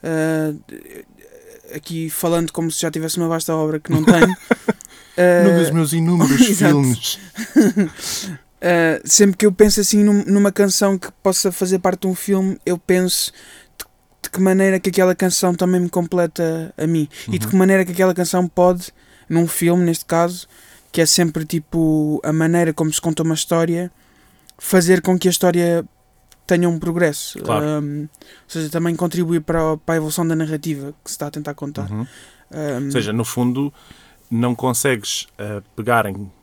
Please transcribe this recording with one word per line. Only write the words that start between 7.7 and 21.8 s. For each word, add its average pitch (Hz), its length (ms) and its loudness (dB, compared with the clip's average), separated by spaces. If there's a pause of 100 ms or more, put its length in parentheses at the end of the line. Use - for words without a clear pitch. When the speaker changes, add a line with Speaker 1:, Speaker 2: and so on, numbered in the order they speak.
Speaker 1:
Ah, 170 360 2
sempre 196 320 4
que 214 100 2
eu 202 60 6
penso 208 280 4
assim 208 220 2
num, 202 220 4
numa 202 260 4
canção 190 480 0
que - 140 -12 (100)
possa 185 300 0
fazer 185 260 -2
parte 185 220 -2
de 196 60 -4
um 185 80 -2
filme, 190 500 -2
eu 175 140 -2
penso 180 520 -2 (480)
de, - 60 -16 (380)
de - 80 -10
que - 100 -6
maneira 190 400 2
que 196 80 -2
aquela 185 260 2
canção 185 400 0
também 180 240 2
me 175 120 0
completa 165 840 -4
a 156 100 -4
mim 160 200 0 (220)
e 175 100 -4
de - 60 -6
Speaker 2:
Uhum. 110 60 -6
Speaker 1:
que 190 60 2
maneira 190 280 4
que 180 80 -8
aquela 185 220 2
canção 180 340 0
pode, 180 420 2 (380)
num 165 180 2
filme 175 380 0
neste 165 220 -2
caso, 175 420 -2 (420)
que 170 120 0
é 156 40 4
sempre 160 380 0
tipo 156 800 0